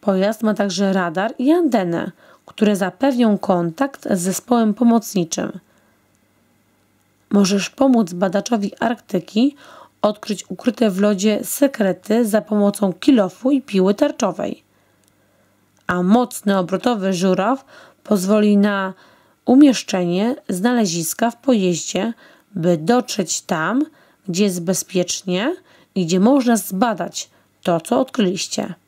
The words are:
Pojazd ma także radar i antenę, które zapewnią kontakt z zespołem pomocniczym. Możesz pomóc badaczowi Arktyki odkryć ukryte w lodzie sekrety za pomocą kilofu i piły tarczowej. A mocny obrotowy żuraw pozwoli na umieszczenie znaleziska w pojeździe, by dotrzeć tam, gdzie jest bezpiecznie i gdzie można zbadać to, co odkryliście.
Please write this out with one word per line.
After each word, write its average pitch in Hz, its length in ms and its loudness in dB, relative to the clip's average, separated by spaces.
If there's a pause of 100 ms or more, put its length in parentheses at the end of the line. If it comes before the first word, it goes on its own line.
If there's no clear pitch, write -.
Pojazd 196 420 0
ma 214 120 0
także 196 380 -2
radar 180 460 -2
i 254 140 2
antenę, 214 580 0 (360)
które 208 300 2
zapewnią 220 600 0
kontakt 175 720 -2
z 190 100 0
zespołem 208 540 0
pomocniczym. 208 840 0 (1700)
Możesz 202 400 2
pomóc 233 420 2
badaczowi 202 680 -2
Arktyki 226 760 -2 (460)
odkryć 208 460 -4
ukryte 214 420 -2
w 185 100 -4
lodzie 208 440 0
sekrety 220 840 0
za 208 140 2
pomocą 202 520 0
kilofu 233 580 2
i 277 120 0
piły 208 320 2
tarczowej. - 680 -4 (1200)
A 180 160 -4
mocny 202 560 2
obrotowy 190 540 -2
żuraw 190 520 0 (380)
pozwoli 208 540 2
na 196 380 0 (500)
umieszczenie 226 920 4 (120)
znaleziska 202 840 -2
w 233 60 -14
pojeździe, 190 760 -2 (420)
by 175 220 0
dotrzeć 196 640 -2
tam, 196 460 -2 (420)
gdzie 185 160 0
jest 180 180 -2
bezpiecznie 180 920 -4 (380)
i 185 120 0
gdzie 180 140 2
można 240 360 4
zbadać 190 760 -4 (320)
to, 170 180 0
co 240 200 -2
odkryliście. 196 720 -4 (140)